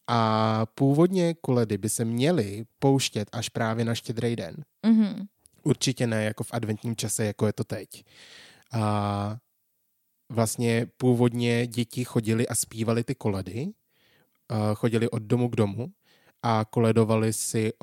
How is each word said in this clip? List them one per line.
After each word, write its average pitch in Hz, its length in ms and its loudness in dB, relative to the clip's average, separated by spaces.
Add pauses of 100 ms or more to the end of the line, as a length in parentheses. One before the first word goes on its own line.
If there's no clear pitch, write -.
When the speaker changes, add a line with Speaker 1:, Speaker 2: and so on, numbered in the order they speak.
Speaker 1:
a 110 580 2 (100)
původně 170 680 4
koledy 117 360 2
by 101 120 -4
se 120 160 -2
měly 117 600 0 (140)
pouštět 135 520 2
až 117 180 -6
právě 113 360 -2
na 113 100 -2
Štědrý 117 400 -4
den. 95 200 -8 (300)
Speaker 2:
Mhm. 220 400 4 (380)
Speaker 1:
Určitě 127 440 0
ne 110 160 0
jako 107 200 -4
v - 100 -12
adventním 113 420 -4
čase, - 300 -4
jako 104 220 -2
je 104 60 0
to 113 100 -6
teď. - 400 -12 (680)
A 104 680 0 (920)
vlastně 113 580 0 (100)
původně 120 680 2
děti 120 360 -4
chodily 113 440 0
a 120 80 -4
zpívaly 113 480 -2
ty 139 120 -6
koledy, 98 520 -4 (840)
eh, 117 40 -2 (200)
chodily 113 340 0
od 113 140 -4
domu 120 260 0
k 110 60 -8
domu 104 320 0 (560)
a 110 260 2
koledovali 110 640 2
si 110 480 -2